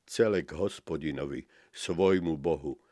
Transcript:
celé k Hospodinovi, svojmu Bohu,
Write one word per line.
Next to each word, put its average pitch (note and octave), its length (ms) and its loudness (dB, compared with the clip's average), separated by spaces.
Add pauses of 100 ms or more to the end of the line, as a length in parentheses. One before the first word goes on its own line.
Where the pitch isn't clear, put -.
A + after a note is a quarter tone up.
celé G#2+ 400 2
k - 80 -14
Hospodinovi, C#2+ 960 -6 (240)
svojmu F2+ 640 2
Bohu, C#2+ 400 -2 (140)